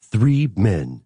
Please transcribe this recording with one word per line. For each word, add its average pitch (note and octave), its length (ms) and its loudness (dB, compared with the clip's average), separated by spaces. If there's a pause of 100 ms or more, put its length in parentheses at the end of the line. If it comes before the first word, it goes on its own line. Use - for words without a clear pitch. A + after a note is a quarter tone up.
three C#3 540 0
men D#2 500 -2